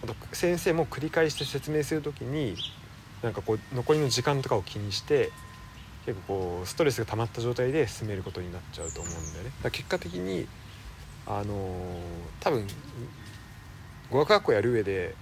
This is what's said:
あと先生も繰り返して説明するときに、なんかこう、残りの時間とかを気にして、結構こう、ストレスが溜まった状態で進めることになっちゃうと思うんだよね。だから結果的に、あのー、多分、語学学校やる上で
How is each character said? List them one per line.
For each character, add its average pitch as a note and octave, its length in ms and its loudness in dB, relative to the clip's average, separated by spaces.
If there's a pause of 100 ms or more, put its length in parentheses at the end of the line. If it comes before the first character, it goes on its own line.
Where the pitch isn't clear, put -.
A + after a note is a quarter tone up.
あ - 40 -6
と - 80 -4 (180)
先 F3 260 4
生 E3+ 140 6
も D#3+ 120 6
繰 - 160 -4
り D3+ 80 0
返 D#3+ 200 6
し D3 40 -2
て C#3+ 120 -2
説 C#3+ 260 -4
明 D3+ 120 4
す D#3 120 0
る D3+ 60 0
と D3 100 -4
き C3+ 100 -10
に、 B2 340 0 (680)
な A#2 60 2
ん G2+ 40 -2
か G2+ 80 -4
こ A2 140 2
う、 G#2+ 40 -4 (160)
残 B2 180 4
り D#3 60 6
の C#3+ 100 4
時 A#2+ 140 2
間 C#3 180 4
と - 80 -2
か C3 60 4
を F#2+ 80 2
気 - 140 -8
に G2+ 140 -2
し - 100 -2
て、 C3 300 4 (760)
結 G#2 220 -4
構 G2 60 0
こ F2+ 300 0
う、 F#2 40 -6
ス - 80 -6
ト E3+ 80 4
レ C#3+ 80 6
ス A#2 80 0
が A2 60 0
溜 - 120 -4
ま A2+ 80 2
っ - 40 -6
た A#2+ 120 -6
状 A#2+ 120 2
態 B2 180 2
で C#3+ 160 4
進 - 200 -6
め G#2 80 -2
る F#2+ 80 -4
こ G2 80 -6
と F#2 100 -6
に F2+ 100 -6
な F2 80 -8
っ - 20 -10 (100)
ち - 80 -10
ゃ F2 40 -6
う - 80 -6
と - 100 -8
思 F2 80 -6
う E2+ 40 -6
ん D#2+ 200 -8
だ D#2+ 60 -8
よ - 40 -8
ね。 B2 60 -6
だ - 0 -
か - 20 -8 (140)
ら A#2 60 2
結 - 180 -6
果 F#3 100 2
的 F3 160 -6
に、 F3+ 320 0 (800)
あ G2+ 160 -2
の G#2 100 -2
ー、 G2 140 -2 (720)
多 F#3 120 4
分、 G#2+ 160 2 (1400)
語 C3 100 6
学 D3 100 6
学 G#3 140 8
校 B2+ 100 6
や G#2 80 6
る A#2+ 100 4
上 A2+ 120 4
で F#2 380 0